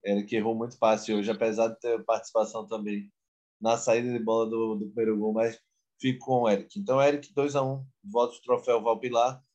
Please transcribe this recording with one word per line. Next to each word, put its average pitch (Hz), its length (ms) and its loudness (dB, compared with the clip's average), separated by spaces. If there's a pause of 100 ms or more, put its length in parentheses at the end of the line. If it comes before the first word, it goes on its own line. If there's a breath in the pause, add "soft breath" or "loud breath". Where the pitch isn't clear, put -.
Eric 101 300 -2
errou 113 200 0
muito 117 220 -8
fácil 110 400 2
hoje, 104 140 -2
apesar 113 380 0
de 113 100 -10
ter 113 260 -2
participação 110 640 -2
também 104 440 -8 (480)
na 113 180 2
saída 120 340 0
de 120 120 -2
bola 113 260 2
do, 110 260 -2
do 104 120 -4
primeiro 110 300 0
gol, 107 160 -2
mas 113 260 0 (400)
fico 127 260 -2
com 127 180 2
o 113 60 4
Eric. 101 300 -2
Então, 127 220 2
Eric, 143 320 2
dois 143 220 0
a 135 80 2
um, 135 220 -4 (180)
votos 117 380 -2
troféu 120 400 2
Val 113 180 0
Pilar. 123 420 0 (140)